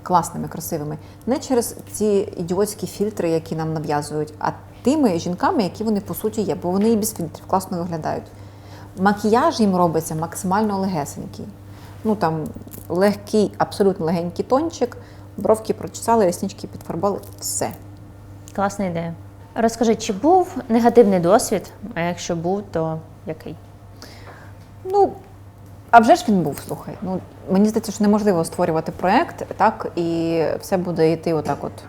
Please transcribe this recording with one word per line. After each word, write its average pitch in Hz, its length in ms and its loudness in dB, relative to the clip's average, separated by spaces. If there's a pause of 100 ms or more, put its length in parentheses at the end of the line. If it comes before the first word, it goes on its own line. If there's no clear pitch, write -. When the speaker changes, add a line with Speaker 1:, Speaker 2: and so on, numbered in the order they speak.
Speaker 1:
Класними, 156 440 0
красивими. 156 500 -6 (280)
Не 254 140 0
через 240 360 0 (160)
ці - 140 -2 (320)
ідіотські 185 500 -2
фільтри, 202 420 -2
які 165 260 -2
нам 160 180 -2
нав'язують, 151 680 -2
а - 100 0 (340)
тими 247 360 4
жінками, 233 440 0
які 180 200 -4
вони 214 180 0
по 185 120 -8
суті 214 280 -4
є. 165 140 0
Бо 175 160 -4
вони 202 180 2
і 233 60 4
без 208 180 -2
фільтрів - 340 -8
класно 190 300 0
виглядають. 160 460 -4 (760)
Макіяж 214 600 4
їм 196 160 4
робиться 165 400 2
максимально 196 600 -2
легесенький. 185 680 -4 (580)
Ну, 220 120 2
там, 160 280 -2 (460)
легкий, 202 680 2
абсолютно 190 480 0
легенький 175 400 -2
тончик, 269 520 0 (400)
бровки 220 360 0
прочесали, 226 520 0
реснички 180 420 -2
підфарбували, 185 520 -4 (200)
все. - 300 -4 (840)
Speaker 2:
Класна 202 300 -2
ідея. 170 280 -4 (420)
Розкажи, 226 400 2
чи - 180 -6
був 330 420 4 (140)
негативний 226 500 6
досвід? 185 520 2 (240)
А 165 60 -4
якщо 175 340 -4
був, 180 360 -2
то 160 280 -2 (260)
який? 160 300 -10 (1300)
Speaker 1:
Ну, 381 260 4 (800)
а 233 80 12
вже 240 160 8
ж 339 140 -4
він 196 120 4
був, 147 260 -2
слухай. - 340 -8
Ну, 185 180 -4 (320)
мені 202 180 6
здається, 214 220 -2
що 214 120 -2
неможливо 202 420 4
створювати 165 460 0
проєкт, 220 540 0 (120)
так, 220 380 2
і 165 460 0 (200)
все - 160 -2
буде 170 340 2
йти 165 220 0
отак 143 280 0
от - 100 -6 (180)